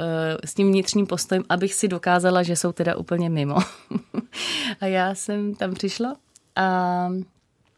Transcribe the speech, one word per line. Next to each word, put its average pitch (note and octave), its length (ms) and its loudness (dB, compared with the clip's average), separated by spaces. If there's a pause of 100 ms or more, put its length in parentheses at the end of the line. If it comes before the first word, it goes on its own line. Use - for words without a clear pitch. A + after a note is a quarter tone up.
eh, D#3+ 460 -2
s - 80 -10
tím G3 140 4
vnitřním G3 380 4
postojem, F#3 420 0
abych F3+ 260 0
si G#3 140 2
dokázala, F3+ 540 4
že E3+ 140 0
jsou F3 160 0
teda E3+ 240 -2
úplně E3+ 340 -2
mimo. C#3+ 260 0 (640)
<laughs> C#4+ 600 -6
A G3 60 -4
já F#3+ 280 0
jsem G#3 400 -4
tam F#3+ 200 -4
přišla A#3 420 -4 (420)
a, F3+ 500 2 (680)